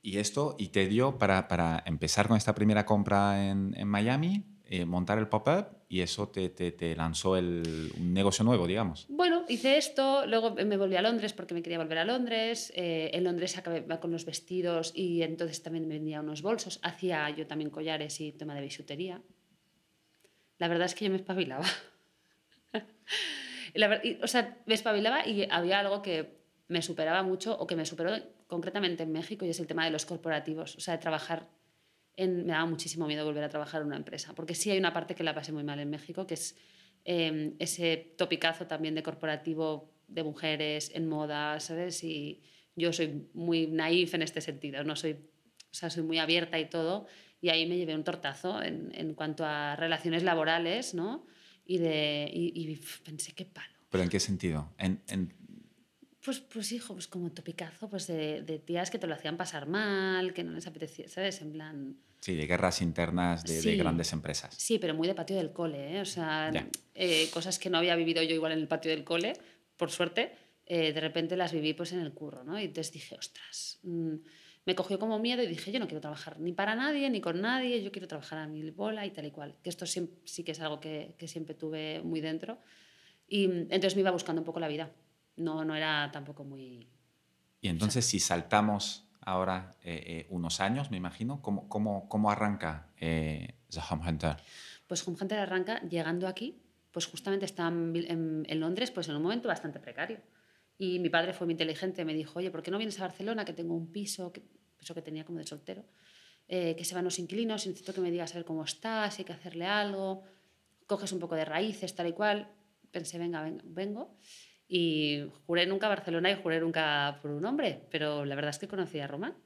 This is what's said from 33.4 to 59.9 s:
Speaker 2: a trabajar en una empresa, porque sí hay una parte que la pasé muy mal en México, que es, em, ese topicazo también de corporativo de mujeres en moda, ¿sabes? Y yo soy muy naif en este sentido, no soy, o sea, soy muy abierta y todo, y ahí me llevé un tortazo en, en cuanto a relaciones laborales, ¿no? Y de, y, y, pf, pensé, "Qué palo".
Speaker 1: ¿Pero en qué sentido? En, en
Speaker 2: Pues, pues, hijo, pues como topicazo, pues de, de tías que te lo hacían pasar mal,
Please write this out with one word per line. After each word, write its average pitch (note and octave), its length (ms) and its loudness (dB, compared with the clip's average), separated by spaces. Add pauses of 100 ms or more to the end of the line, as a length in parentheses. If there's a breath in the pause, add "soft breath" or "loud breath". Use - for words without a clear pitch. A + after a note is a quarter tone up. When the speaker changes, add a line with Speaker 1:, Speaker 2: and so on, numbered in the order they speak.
Speaker 2:
a D3 60 -2
trabajar D3+ 320 -2
en D3 60 -2
una C#3 100 -2
empresa, - 380 -10
porque E3 180 -6
sí G#3 160 0
hay F#3+ 80 6
una E3+ 160 4
parte E3+ 220 -2
que E3+ 80 -4
la D#3 100 2
pasé D3 180 -6
muy D3+ 120 -4
mal D3 160 -4
en D3 100 -4
México, E3 380 -6
que E3 80 -2
es, - 200 -8 (480 soft breath)
em, D#3+ 540 2
ese E3 600 0
topicazo E3 500 2
también D#3 260 -2
de D#3 80 -2
corporativo D#3 880 -2 (160)
de D#3+ 160 -4
mujeres D3+ 720 -2
en E3 160 0
moda, D3+ 500 0
¿sabes? F3 440 -4
Y D3+ 400 -6 (320 soft breath)
yo E3 180 2
soy D3+ 400 -2
muy E3 340 2
naif E3 460 4
en E3 80 2
este D#3 200 -2
sentido, C#3+ 420 -6
no D3+ 120 -2
soy, D3+ 180 0
o - 600 -18
sea, E3+ 160 -6
soy E3 140 -2
muy E3 160 2
abierta E3 400 4
y D#3 100 -2
todo, E3+ 380 0 (340 loud breath)
y F3 80 4
ahí E3 180 4
me F3 100 0
llevé D#3+ 180 0
un D#3 80 -2
tortazo E3+ 580 -4
en, D3+ 320 -4
en D#3 220 -6
cuanto D#3 300 -4
a D3 300 -2
relaciones E3 460 2
laborales, E3+ 720 2
¿no? G3 320 -4 (400 loud breath)
Y F#3 140 0
de, D3+ 520 2
y, E3+ 240 0
y, D#3 200 -4
pf, - 280 -14
pensé, D3+ 300 -10
"Qué F#3 120 -10
palo". - 280 -18 (160)
Speaker 1:
¿Pero F#2 140 2
en F2 60 2
qué F#2+ 100 2
sentido? D#2+ 580 0
En, F#2+ 300 0
en F#2+ 260 -2 (880)
Speaker 2:
Pues, C4+ 160 -4
pues, A3 320 -6
hijo, A#3 220 -6
pues F3+ 140 -10
como F3 240 -4
topicazo, E3+ 580 -10
pues F#3+ 180 -4
de, D#3 340 -2
de D#3+ 180 -6
tías F3 320 -2
que A#3 80 -4
te F#3+ 80 -2
lo D#3 60 -2
hacían D#3 240 -4
pasar D#3 300 -6
mal, F#3+ 640 2